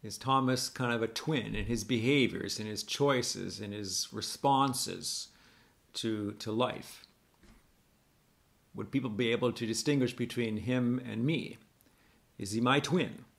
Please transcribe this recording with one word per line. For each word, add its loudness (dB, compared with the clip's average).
Is -10
Thomas 2
kind -2
of 0
a -2
twin -2
in -2
his 0
behaviors, 2
in -6
his -6
choices, 0
in -8
his -4
responses 0
to, -2
to -6
life? -2
Would -8
people 0
be 2
able 2
to -4
distinguish 2
between -2
him 2
and -2
me? 0
Is -4
he 2
my 6
twin? -2